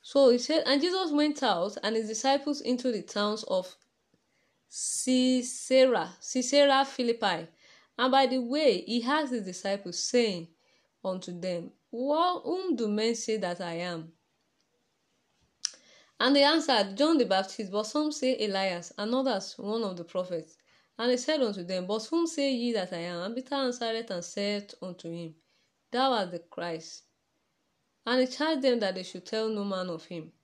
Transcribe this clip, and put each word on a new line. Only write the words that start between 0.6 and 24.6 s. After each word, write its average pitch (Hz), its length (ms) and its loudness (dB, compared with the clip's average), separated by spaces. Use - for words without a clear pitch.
"And 277 160 4
Jesus 359 300 0
went 294 320 2
out 196 400 0
and 220 120 0
his 220 120 -2
disciples 277 540 0
into 247 300 0
the 208 120 -4
towns 208 400 -2
of 185 300 -4
Caesarea, 254 1400 2
Caesarea 269 500 4
Philippi. 226 640 -2
And 254 140 2
by 269 140 6
the 254 140 0
way, 254 420 2
he 233 220 -2
asked 277 280 0
his 220 140 -4
disciples, 190 540 -6
saying 202 480 0
unto 180 340 -6
them, 175 320 -6
'Wha-, 302 500 0
whom 359 340 -2
do 226 140 -2
men 220 260 0
say 220 220 -4
that 180 240 -4
I 170 140 -6
am?' 170 360 -8
And 254 160 4
they 277 100 8
answered, 247 520 4
'John 311 220 4
the 240 80 4
Baptist, 190 460 -2
but 208 120 -2
some 302 280 -2
say 262 340 0
Elias, 190 520 -4
and 214 160 -2
others 254 440 -2
one 214 260 -4
of 185 140 -6
the 170 80 -12
prophets.' 180 520 -6
And 240 140 0
he 247 60 2
said 302 240 0
unto 202 220 -2
them, 180 240 -4
'But 214 180 -2
whom 330 200 0
say 277 280 0
ye 240 200 0
that 185 200 -2
I 170 60 -4
am?' 170 220 -6
And 220 140 -6
Peter 262 200 -6
answered 233 540 -2
and 175 140 -6
said 202 580 -4